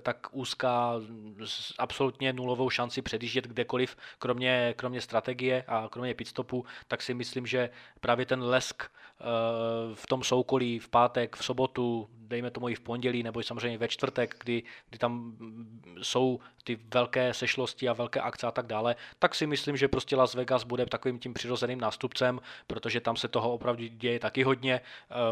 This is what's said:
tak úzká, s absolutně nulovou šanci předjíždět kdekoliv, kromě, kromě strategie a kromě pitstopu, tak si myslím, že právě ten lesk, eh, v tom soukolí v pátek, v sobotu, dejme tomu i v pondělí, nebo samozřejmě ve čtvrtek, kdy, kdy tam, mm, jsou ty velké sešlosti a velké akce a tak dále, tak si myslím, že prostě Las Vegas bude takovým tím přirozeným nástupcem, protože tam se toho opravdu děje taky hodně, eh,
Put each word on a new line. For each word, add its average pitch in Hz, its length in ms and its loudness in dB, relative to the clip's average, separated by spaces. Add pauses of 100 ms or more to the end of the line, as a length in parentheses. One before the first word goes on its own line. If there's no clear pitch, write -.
tak - 300 -4
úzká, 120 600 0 (520)
s - 320 -8
absolutně 131 560 0
nulovou 127 360 0
šanci 123 320 0
předjíždět 120 460 -2
kdekoliv, 120 500 0 (220)
kromě, 123 580 2
kromě 123 240 -4
strategie 127 680 0
a 110 220 0
kromě 123 240 -4
pitstopu, 123 520 -4 (220)
tak - 140 -2
si 127 120 -2
myslím, 123 340 -4
že 123 220 2 (300)
právě 123 260 4
ten 127 180 0
lesk, 127 400 2
eh, - 400 -18 (720)
v - 120 -14
tom 131 160 0
soukolí 123 560 2
v - 100 -14
pátek, 120 460 4
v - 100 -6
sobotu, 123 640 0 (180)
dejme 120 240 -4
tomu 123 180 -4
i 113 60 -2
v - 40 -8
pondělí, 120 440 0
nebo 113 200 -4
samozřejmě 117 340 -4
ve 113 100 0
čtvrtek, - 560 0
kdy, 120 200 0 (260)
kdy 117 80 -14
tam, 120 160 0
mm, 113 880 -12
jsou 127 380 2 (240)
ty 120 120 -4 (180)
velké 123 400 4
sešlosti 123 560 0
a 117 40 2
velké 120 260 -2
akce 120 280 -2
a 113 40 0
tak 120 160 -2
dále, 113 280 0 (240)
tak 175 160 4
si 165 120 0
myslím, 143 300 -2
že 135 100 6
prostě 139 280 0
Las 127 200 6
Vegas 123 280 2
bude 123 220 0
takovým 123 340 -2
tím 123 140 -10
přirozeným 123 460 -2
nástupcem, 123 600 0 (280)
protože 117 320 -2
tam 117 160 2
se 120 120 -2
toho 117 260 0
opravdu 117 340 -2
děje 117 320 -2
taky 127 240 0
hodně, 127 400 2
eh, - 320 -16 (160)